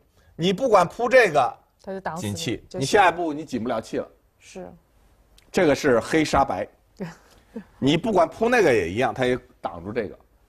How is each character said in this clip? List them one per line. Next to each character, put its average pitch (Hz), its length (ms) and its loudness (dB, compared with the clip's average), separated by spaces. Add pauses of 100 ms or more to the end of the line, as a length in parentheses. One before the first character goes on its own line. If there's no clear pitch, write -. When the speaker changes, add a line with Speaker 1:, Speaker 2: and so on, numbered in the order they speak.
(360)
Speaker 1:
你 175 160 0
不 254 160 -2
管 190 180 6
铺 233 220 -4
这 240 220 6
个 135 260 0 (260)
Speaker 2:
它 196 100 -12
就 190 80 -10
挡 165 160 -10
死 185 100 -8
你， 202 60 -4
Speaker 1:
紧 196 40 -8
气， - 320 -8
Speaker 2:
就 - 100 -12
行。 - 20 -4
Speaker 1:
你 - 40 -2
下 190 240 4
一 170 40 2
步 170 200 -4
你 151 120 -8
紧 127 180 -8
不 120 60 -6
了 113 120 -4
气 123 180 -8
了。 - 100 -8 (300)
Speaker 2:
是。 180 340 -18 (800)
Speaker 1:
这 185 140 2
个 143 80 4
是 123 260 2
黑 160 240 0
杀 143 200 2
白， 101 220 -6 (560)
Speaker 2:
<laughs> - 560 -20
Speaker 1:
你 143 180 0
不 226 140 -2
管 175 180 4
铺 226 200 -2
那 240 140 2
个 156 100 4
也 92 180 0
一 92 60 -6
样， 120 160 0
它 127 140 -2
也 123 120 0 (220)
挡 85 240 -10
住 101 80 -10
这 113 160 -4
个。 - 100 -16 (300)